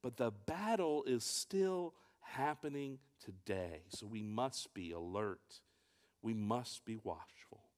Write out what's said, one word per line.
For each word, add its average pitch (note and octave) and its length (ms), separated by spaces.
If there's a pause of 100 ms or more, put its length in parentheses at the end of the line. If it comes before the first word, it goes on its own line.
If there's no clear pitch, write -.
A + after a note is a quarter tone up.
but A#2+ 160
the A#2 140
battle E3 720
is B2 180
still F#3 680 (280)
happening C#3+ 760 (260)
today. F#2 680
So - 180
we G#2+ 160
must A2+ 500
be F2 180
alert. F2+ 680 (640)
We A2+ 100
must A2 520
be A2+ 180
watchful - 580 (160)